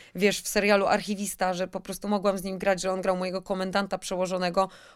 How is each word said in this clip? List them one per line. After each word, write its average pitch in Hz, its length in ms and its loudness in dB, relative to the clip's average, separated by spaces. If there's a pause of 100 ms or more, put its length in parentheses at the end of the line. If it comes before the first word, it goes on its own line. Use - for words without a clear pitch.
(140)
wiesz, 190 260 2
w - 80 -10
serialu 202 380 4
Archiwista, 196 680 0
że 185 140 -4
po 185 120 -8
prostu 196 280 -8
mogłam 196 300 2
z 185 60 -8
nim 190 140 -6
grać, 190 240 2
że 185 100 0
on 190 100 -2
grał 185 140 2
mojego 180 260 -4
komendanta 190 560 -2
przełożonego. 185 720 0 (280)